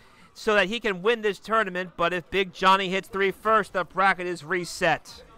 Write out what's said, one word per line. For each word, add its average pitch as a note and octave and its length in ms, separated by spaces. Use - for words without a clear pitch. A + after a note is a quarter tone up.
so - 180
that G3 140
he A#3 120
can G3 220
win A3 220
this G3+ 160
tournament, F#3 580
but E3+ 160
if F3 160
Big F#3 240
Johnny F#3+ 360
hits F#3+ 180
three F#3+ 240
first, G#3+ 420
the F#3 100
bracket F3+ 440
is F3 160
reset. E3+ 800